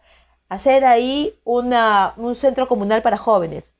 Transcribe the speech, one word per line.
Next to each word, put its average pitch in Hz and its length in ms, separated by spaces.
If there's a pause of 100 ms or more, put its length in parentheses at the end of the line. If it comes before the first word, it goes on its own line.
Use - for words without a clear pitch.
(500)
hacer 269 360
ahí 262 600
una, 226 720
un 240 180
centro 262 320
comunal 214 340
para 226 160
jóvenes 170 640